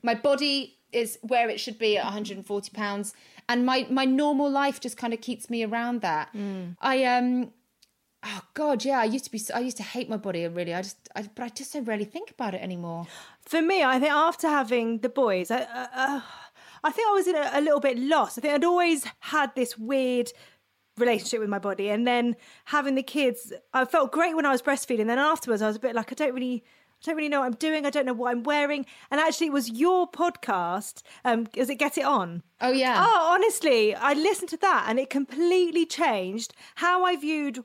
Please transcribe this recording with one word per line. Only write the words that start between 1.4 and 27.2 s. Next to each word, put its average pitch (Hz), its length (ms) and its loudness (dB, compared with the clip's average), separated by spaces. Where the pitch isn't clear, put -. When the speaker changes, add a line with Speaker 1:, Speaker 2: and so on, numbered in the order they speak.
Speaker 1:
it - 120 -4
should 226 180 -8
be 214 180 2
at 160 80 0
a 190 60 -4
hundred 202 260 -8
and 190 100 -14
forty 202 260 -6
pounds. 202 420 -6
And 247 160 2
my, 254 260 2
my 262 140 2
normal 285 460 2
life 277 300 0
just 240 160 -8
kind 233 180 -4
of 226 60 -8
keeps 240 280 -10
me 233 160 -2
around 233 380 -2
that. 156 320 -2
Speaker 2:
Mm. 190 460 -8
Speaker 1:
I, 262 240 2
um, 247 480 0
oh 208 180 -10
God, 294 300 0
yeah, 269 160 2
I 226 40 2
used 233 200 -2
to - 60 -16
be, 214 100 -8
I 240 60 -2
used 247 180 -4
to 214 40 -10
hate 247 260 -8
my 220 80 -4
body, 180 300 -4
really. 170 280 -6
I 185 80 -4
just, - 340 -16
I, 202 60 -8
but 202 220 -14
I 240 40 -10
just 262 240 -14
so 294 80 -6
rarely 214 240 -4
think 349 260 -12
about 208 240 -6
it 185 80 -8
anymore. 170 440 -8
Speaker 2:
For 320 200 -2
me, 359 200 2
I 262 160 4
think 285 140 2
after 320 360 2
having 233 500 0
the 233 100 -2
boys, 202 420 0
I, 254 120 0
uh, 240 320 -8
uh, 262 260 0
I 320 60 2
think 440 180 2
I 415 40 4
was 381 140 4
in 359 100 2
a, 294 180 0
a 285 60 2
little 294 200 4
bit 247 180 2
lost. 269 400 2
I 226 40 -6
think 294 120 2
I'd 285 100 2
always 349 400 4
had 277 360 -2
this 247 220 -2
weird 247 520 0
relationship 233 440 0
with 208 80 -2
my 196 100 -2
body, 196 300 -4
and 220 180 0
then 240 300 2
having 277 280 0
the 262 80 0
kids, 262 500 -2
I 262 120 2
felt 277 280 2
great 330 240 0
when 311 100 2
I 277 60 4
was 262 100 0
breastfeeding. 247 440 0
Then 240 120 0
afterwards, 277 440 0
I 220 40 0
was 214 100 -2
a 214 40 -12
bit 240 160 -2
like, 220 160 -4
I - 20 -10
don't 285 200 -2
really 247 280 -4
I - 40 -12
don't 311 100 -2
really 302 140 -2